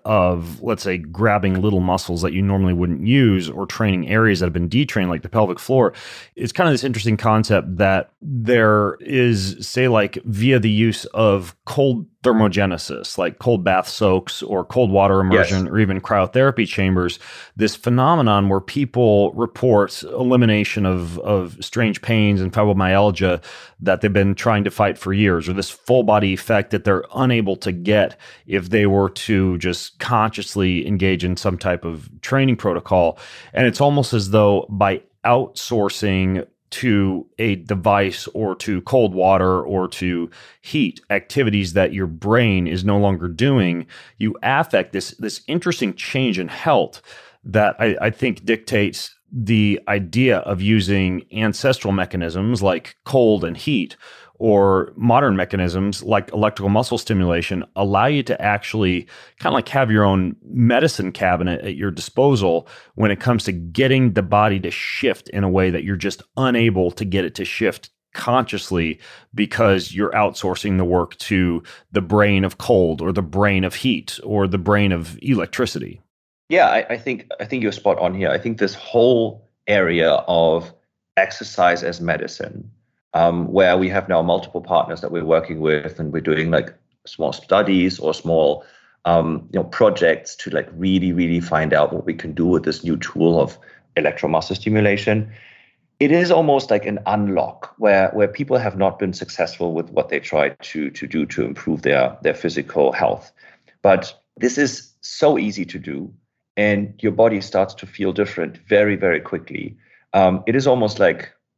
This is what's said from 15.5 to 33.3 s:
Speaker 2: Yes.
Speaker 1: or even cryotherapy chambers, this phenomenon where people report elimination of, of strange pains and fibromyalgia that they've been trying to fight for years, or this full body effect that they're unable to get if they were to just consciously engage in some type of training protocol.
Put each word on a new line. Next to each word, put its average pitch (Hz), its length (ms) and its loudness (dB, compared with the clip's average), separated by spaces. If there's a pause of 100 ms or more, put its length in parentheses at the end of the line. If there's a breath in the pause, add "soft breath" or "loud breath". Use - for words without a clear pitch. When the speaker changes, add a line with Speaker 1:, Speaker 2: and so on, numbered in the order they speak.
Speaker 2:
Yes. 65 60 -8
Speaker 1:
or 101 80 0
even 95 200 2
cryotherapy 113 680 0
chambers, 92 500 0 (380 loud breath)
this 107 200 0
phenomenon 123 720 2
where 98 120 2
people 110 760 2
report 113 680 0
elimination 113 840 2
of, 87 340 -2
of 92 420 -2
strange 113 420 -2
pains 107 360 2
and 92 140 -4
fibromyalgia 95 880 2 (380 loud breath)
that 92 220 0
they've 101 120 0
been 98 220 2
trying 107 280 0
to 98 60 0
fight 101 300 0
for 95 140 -4
years, 92 360 2
or 92 40 -2
this 95 180 -4
full 123 320 2
body 104 300 4
effect 101 360 -2
that 104 140 -2
they're 98 220 0 (100)
unable 117 400 0
to 95 160 -6
get 92 440 0 (300 loud breath)
if 90 240 -4
they 104 160 2
were 98 240 2
to 95 480 0
just 87 400 -6
consciously 104 880 -2
engage 95 380 0
in 90 120 -2
some 92 220 -4
type 87 260 -4
of 82 240 -10 (140)
training 135 340 0
protocol. 87 600 0 (340 loud breath)